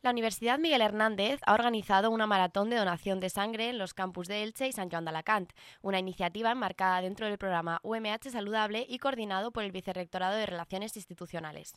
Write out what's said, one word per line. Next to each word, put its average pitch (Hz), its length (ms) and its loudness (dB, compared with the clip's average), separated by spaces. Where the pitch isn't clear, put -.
La 254 60 4
Universidad 233 480 2
Miguel 311 240 4
Hernández 214 640 2
ha 202 80 8
organizado 220 560 4
una 220 160 2
maratón 202 460 2
de 240 40 2
donación 190 440 0
de 185 100 -2
sangre 220 400 -2
en 247 80 -4
los 190 160 -6
campus 180 340 -6
de 208 140 -4
Elche 226 260 -4
y 262 40 -2
San 185 180 -6
Joan 165 160 -4
de 160 40 -6
Alacant, 175 440 -2
una 196 160 0
iniciativa 185 520 -2
enmarcada 190 500 0
dentro 202 260 -4
del 202 100 -2
programa 170 460 -2
U 220 100 -4
M 220 180 -4
H 226 200 -8
Saludable 214 580 -2
y 247 80 -8
coordinado 226 540 -2
por 226 120 -4
el 196 80 -6
Vicerrectorado 185 680 -4
de 214 100 -2
Relaciones 190 500 -6
Institucionales. 165 800 -12